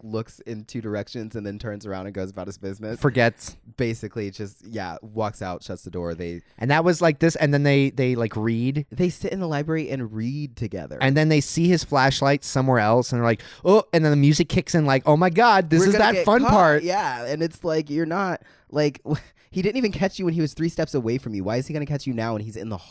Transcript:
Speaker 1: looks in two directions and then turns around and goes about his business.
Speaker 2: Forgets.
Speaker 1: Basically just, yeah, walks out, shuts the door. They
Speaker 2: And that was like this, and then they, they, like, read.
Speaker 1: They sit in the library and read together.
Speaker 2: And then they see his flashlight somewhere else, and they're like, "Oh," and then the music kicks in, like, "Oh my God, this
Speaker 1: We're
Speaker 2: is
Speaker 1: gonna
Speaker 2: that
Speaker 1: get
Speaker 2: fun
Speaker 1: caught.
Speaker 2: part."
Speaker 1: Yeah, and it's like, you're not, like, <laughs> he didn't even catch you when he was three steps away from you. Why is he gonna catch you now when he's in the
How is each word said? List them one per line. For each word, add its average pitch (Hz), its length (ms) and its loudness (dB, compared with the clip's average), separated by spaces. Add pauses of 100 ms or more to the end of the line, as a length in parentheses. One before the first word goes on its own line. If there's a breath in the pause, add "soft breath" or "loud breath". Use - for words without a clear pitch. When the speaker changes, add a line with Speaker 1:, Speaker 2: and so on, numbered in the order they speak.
Speaker 1:
looks 110 380 -10
in 110 240 -12
two - 160 -12
directions 107 560 -8
and 104 80 -10
then 101 140 -8
turns 104 260 -12
around 95 220 -8
and 101 80 -14
goes 95 140 -8
about 95 180 -12
his 98 100 -12
business. 107 420 -10
Speaker 2:
Forgets. 120 560 0 (220)
Speaker 1:
Basically 113 540 -6
just, 98 360 -14
yeah, 98 340 -8
walks 107 400 -6
out, 90 220 -8
shuts 90 200 -12
the 98 80 -14
door. 85 220 -6
They 85 280 -8 (160 soft breath)
Speaker 2:
And 117 140 -4
that 160 120 2
was 170 180 2
like 165 180 4
this, 165 180 2
and 147 160 2
then 143 100 2
they, 139 280 4
they, 127 240 0
like, 113 200 -2
read. 117 560 -2
Speaker 1:
They 175 180 0
sit - 220 -8
in 196 80 -4
the 185 80 -4
library 156 440 -4
and 123 220 -6
read 123 440 -6
together. 87 420 -8
Speaker 2:
And 135 160 4
then 156 140 4
they 151 100 6
see 165 300 2
his 175 160 2
flashlight 139 580 2
somewhere 131 360 2
else, 113 340 2
and 123 80 0
they're 117 60 2
like, 117 160 0 (200 loud breath)
"Oh," 202 200 6 (100)
and 165 100 4
then 156 80 4
the 147 60 4
music 147 320 4
kicks - 260 0
in, 156 100 2
like, 135 200 2
"Oh 151 100 6
my 175 140 4
God, 196 400 4
this 165 100 6
Speaker 1:
We're 190 80 6
Speaker 2:
is 202 60 6
Speaker 1:
gonna 214 120 4
Speaker 2:
that 220 100 4
Speaker 1:
get 175 100 2
Speaker 2:
fun 220 160 4
Speaker 1:
caught. 262 100 2
Speaker 2:
part." 160 320 6
Speaker 1:
Yeah, 165 420 -2
and 147 160 -4
it's 165 220 -6
like, 160 260 -2
you're 156 160 -2
not, 180 360 -4 (300 soft breath)
like, 147 340 0
<laughs> - 460 -8
he 190 100 -4
didn't 208 160 0
even 240 140 0
catch 185 260 -2
you 190 80 -4
when 170 80 0
he 170 80 0
was 151 140 -2
three 160 140 -2
steps 160 260 -4
away 120 240 -2
from 117 160 -10
you. 95 80 -4
Why 107 140 -2
is 127 100 -4
he 156 60 -10
gonna 147 120 -6
catch 139 220 -6
you 131 60 -4
now 113 200 -4
when 107 80 -6
he's 107 160 -12
in 110 120 -10
the 101 100 -8 (120)